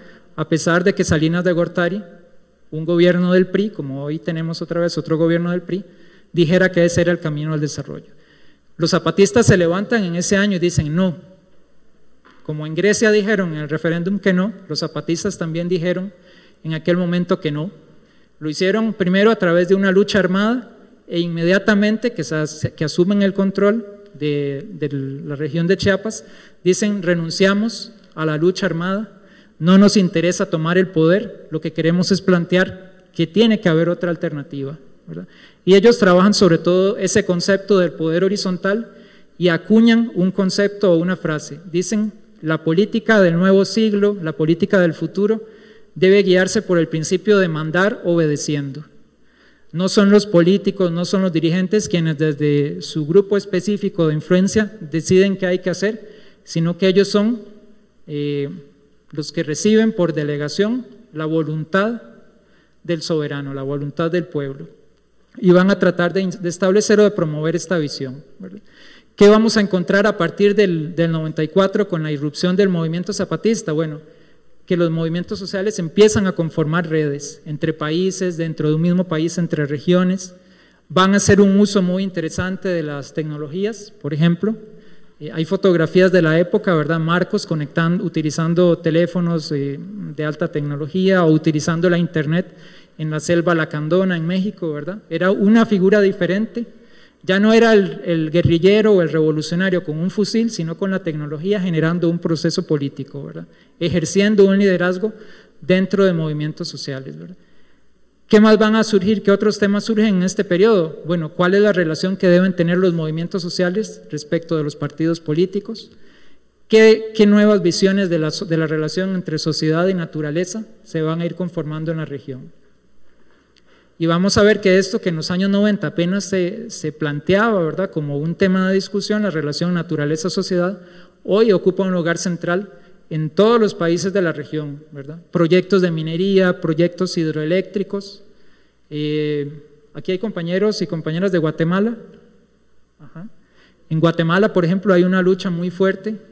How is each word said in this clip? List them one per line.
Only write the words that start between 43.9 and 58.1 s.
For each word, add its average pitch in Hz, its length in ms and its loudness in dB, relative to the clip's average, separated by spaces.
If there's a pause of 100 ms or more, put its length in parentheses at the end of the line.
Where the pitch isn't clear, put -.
la 160 120 -6
política 170 480 2
del 170 120 2
futuro, 202 520 -2 (500)
debe 190 300 4
guiarse 185 360 2
por 180 180 0
el 160 100 0
principio 185 500 0
de 185 100 2
mandar 160 560 -2
obedeciendo". 147 800 -2 (880)
No 180 160 -2
son 202 220 4
los 202 160 6
políticos, 185 680 2
no 175 120 -2
son 190 180 0
los 185 100 0
dirigentes 175 560 0
quienes 160 300 -2
desde 147 640 0
su 151 240 -6
grupo 196 300 2
específico 190 720 -2
de 151 60 -2
influencia 190 640 0
deciden 185 560 0
qué 190 100 -4
hay 180 140 -2
que 185 100 -4
hacer, 214 400 -6 (320)
sino 165 340 -4
que 190 120 0
ellos 190 200 2
son, 214 340 0 (640)
eh, 147 440 -6 (600)